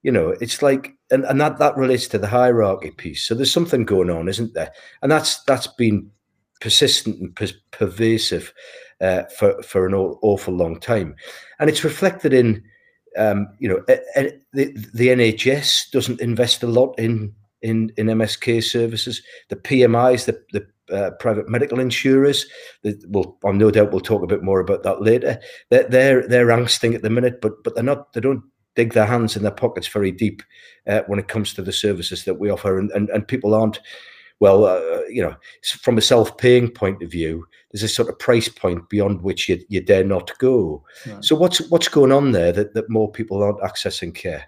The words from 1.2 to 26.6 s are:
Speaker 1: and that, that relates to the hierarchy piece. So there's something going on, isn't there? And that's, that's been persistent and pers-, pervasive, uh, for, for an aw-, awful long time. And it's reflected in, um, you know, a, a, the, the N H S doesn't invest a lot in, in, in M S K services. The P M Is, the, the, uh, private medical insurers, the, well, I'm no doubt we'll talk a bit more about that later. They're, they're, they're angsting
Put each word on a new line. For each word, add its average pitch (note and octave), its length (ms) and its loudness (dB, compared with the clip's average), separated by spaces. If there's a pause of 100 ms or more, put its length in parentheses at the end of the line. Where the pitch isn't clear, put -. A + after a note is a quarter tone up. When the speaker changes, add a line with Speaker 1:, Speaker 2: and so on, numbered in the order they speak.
Speaker 1:
and C3+ 160 0
that, D3+ 180 -2
that D3 160 2
relates C3 340 0
to A2 80 -4
the G2+ 100 -2
hierarchy A2+ 640 2
piece. - 320 -12
So A2+ 120 -2
there's B2+ 160 -2
something C#3+ 340 0
going F#2 240 2
on, E2 180 -4
isn't A2 260 -6
there? D#2+ 180 -8 (300)
And C#3 80 -2
that's, C3 340 0
that's C3 240 -2
been G#2+ 440 -2 (480)
persistent A#2 640 0
and F2 120 -10
pers-, - 280 -8 (100)
pervasive, A2 840 -2 (460)
uh, F#2 240 0 (140)
for, G2 260 0
for F#2 220 -2
an F#2+ 80 -2
aw-, F#2+ 280 -2
awful G2 320 0
long E2+ 240 -2
time. F2+ 380 -4 (420)
And D3 120 2
it's D#3 160 -4
reflected E3 480 -2
in, A#2 280 4 (560)
um, G2+ 300 0 (120)
you G#2+ 100 -4
know, F#2 180 0
a, - 120 4 (180)
a, C3+ 160 -2 (180)
the, B2 420 -4
the A#2+ 180 2
N B2 100 4
H A2 260 2
S - 420 0
doesn't B2+ 300 -2
invest A#2 440 -2
a A#2+ 40 -4
lot B2 320 2
in, A2+ 340 -4 (280)
in, A2+ 340 0
in G#2+ 140 0
M A2 100 0
S A2 160 -2
K A#2 240 0
services. A#2 640 -4 (260)
The - 80 -10
P C3 300 2
M A2+ 100 4
Is, B2 300 2
the, - 120 -4 (140)
the, G2+ 160 -8 (260)
uh, G2 180 -2
private G#2+ 360 -4
medical B2 320 -2
insurers, C3+ 680 2 (360)
the, G#2 260 -6
well, F#2+ 380 -4
I'm G2 120 0
no G#2+ 140 6
doubt G#2 220 4
we'll F#2 80 -2
talk G#2 200 0
a F2 60 0
bit E2+ 160 -2
more F#2+ 160 2
about F#2 240 -2
that G2 180 -4
later. A#2+ 380 0 (300)
They're, B2+ 180 4
they're, C3 400 4
they're B2 200 4
angsting A#2 460 2